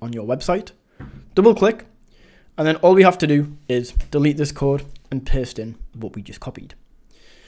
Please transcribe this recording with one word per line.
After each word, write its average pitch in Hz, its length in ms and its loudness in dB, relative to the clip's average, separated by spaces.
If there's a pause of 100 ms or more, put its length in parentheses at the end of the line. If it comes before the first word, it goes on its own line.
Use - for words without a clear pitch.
on 117 120 -10
your 107 120 -10
website. 175 460 -4 (640)
Double 208 200 6
click, 220 300 0 (720)
and 156 100 -2
then 160 100 0
all 185 180 4
we 190 100 8
have 180 140 4
to 160 80 -2
do 147 300 0 (120)
is 123 240 -4 (180)
delete 147 280 0
this 143 140 -4
code 139 320 -2 (260)
and 135 140 -8
paste 127 340 -2
in 113 180 -12 (180)
what 110 220 -12
we 104 60 -12
just - 180 -20
copied. - 340 -16 (720)